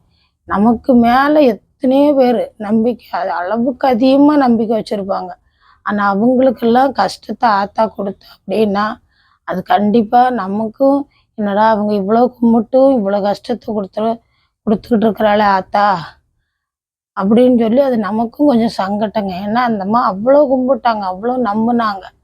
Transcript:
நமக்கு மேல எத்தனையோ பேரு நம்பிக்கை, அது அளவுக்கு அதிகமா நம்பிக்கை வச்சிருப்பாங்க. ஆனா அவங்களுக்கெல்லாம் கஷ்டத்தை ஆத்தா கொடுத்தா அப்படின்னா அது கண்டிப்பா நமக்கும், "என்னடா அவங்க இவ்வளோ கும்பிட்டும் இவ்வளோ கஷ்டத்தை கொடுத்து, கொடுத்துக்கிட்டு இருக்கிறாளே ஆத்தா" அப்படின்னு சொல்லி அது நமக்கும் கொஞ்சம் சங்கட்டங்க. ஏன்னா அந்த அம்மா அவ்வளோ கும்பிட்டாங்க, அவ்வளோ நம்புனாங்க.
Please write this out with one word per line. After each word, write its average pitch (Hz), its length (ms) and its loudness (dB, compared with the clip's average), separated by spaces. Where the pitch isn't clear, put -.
நமக்கு 226 500 0
மேல 269 460 4
எத்தனையோ 262 720 0
பேரு 247 300 2
நம்பிக்கை, 220 540 -2
அது 185 220 -4
அளவுக்கு 233 540 -4
அதிகமா 269 480 4
நம்பிக்கை 233 400 2
வச்சிருப்பாங்க. 190 560 -6
ஆனா 202 220 -4
அவங்களுக்கெல்லாம் 240 840 2
கஷ்டத்தை 208 580 -4
ஆத்தா 202 360 -2
கொடுத்தா 196 420 -10
அப்படின்னா 202 560 -2
அது 175 160 -6
கண்டிப்பா 208 580 2
நமக்கும், 220 680 -2
"என்னடா 208 300 0
அவங்க 208 260 0
இவ்வளோ 208 360 0
கும்பிட்டும் 240 640 2
இவ்வளோ 202 280 -2
கஷ்டத்தை 202 460 -4
கொடுத்து, 214 440 -6
கொடுத்துக்கிட்டு 202 380 0
இருக்கிறாளே 208 440 2
ஆத்தா" 196 380 0
அப்படின்னு 233 420 2
சொல்லி 233 220 0
அது 262 180 -2
நமக்கும் 220 520 -2
கொஞ்சம் 226 240 0
சங்கட்டங்க. 202 640 -4
ஏன்னா 214 240 -2
அந்த 220 200 -2
அம்மா 214 240 0
அவ்வளோ 226 380 2
கும்பிட்டாங்க, 247 600 0
அவ்வளோ 190 360 -4
நம்புனாங்க. 220 640 -2